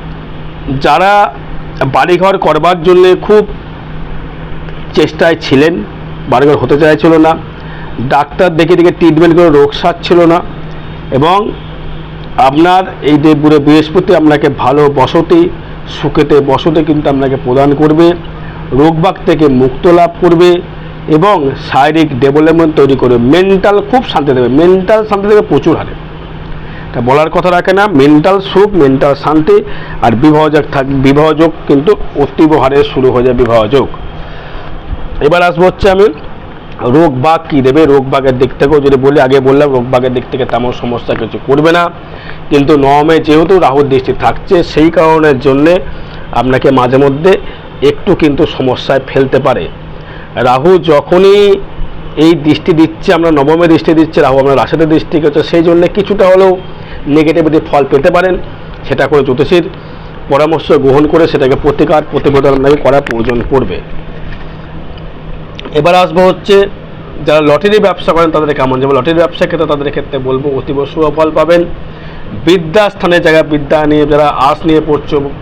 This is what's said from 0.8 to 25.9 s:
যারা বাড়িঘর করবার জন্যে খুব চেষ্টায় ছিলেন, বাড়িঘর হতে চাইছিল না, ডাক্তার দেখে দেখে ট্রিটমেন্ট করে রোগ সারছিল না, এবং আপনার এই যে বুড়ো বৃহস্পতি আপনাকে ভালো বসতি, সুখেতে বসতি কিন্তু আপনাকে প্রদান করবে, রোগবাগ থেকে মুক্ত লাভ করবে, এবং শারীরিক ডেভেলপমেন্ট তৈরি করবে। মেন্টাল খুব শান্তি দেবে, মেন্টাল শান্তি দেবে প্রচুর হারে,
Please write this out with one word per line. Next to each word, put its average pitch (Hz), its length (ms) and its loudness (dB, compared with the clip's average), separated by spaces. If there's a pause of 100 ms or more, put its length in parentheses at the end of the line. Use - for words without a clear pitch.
যারা 185 520 2 (600)
বাড়িঘর 175 440 2
করবার 165 460 0
জন্যে 180 380 6
খুব 208 260 2 (1500)
চেষ্টায় 165 480 0
ছিলেন, 165 420 0 (460)
বাড়িঘর 139 280 4
হতে 143 220 0
চাইছিল 160 380 4
না, 160 200 2 (720)
ডাক্তার 151 480 0
দেখে 165 180 2
দেখে 175 160 4
ট্রিটমেন্ট 165 440 2
করে 175 140 6
রোগ 143 240 4
সারছিল 175 520 0
না, 170 160 2 (720)
এবং 175 400 0 (840)
আপনার 165 460 2 (180)
এই 143 160 2
যে 156 180 2
বুড়ো 151 240 4
বৃহস্পতি 156 560 2
আপনাকে 151 340 2
ভালো 139 460 0
বসতি, 165 540 2 (520)
সুখেতে 147 380 2
বসতি 139 440 0
কিন্তু 151 260 -2
আপনাকে 135 260 -2
প্রদান 135 400 0
করবে, 156 360 2 (600)
রোগবাগ 160 440 2 (100)
থেকে 156 220 2
মুক্ত 131 400 0
লাভ 170 220 4 (120)
করবে, 175 320 4 (540)
এবং 160 420 2 (220)
শারীরিক 151 480 2
ডেভেলপমেন্ট 156 560 2
তৈরি 139 200 4
করবে। 123 220 2
মেন্টাল 190 640 2 (100)
খুব 254 160 2
শান্তি 147 260 -2
দেবে, 123 140 0
মেন্টাল 185 600 2
শান্তি 202 200 -2
দেবে 208 140 4
প্রচুর 147 360 0
হারে, 98 120 -8 (1000)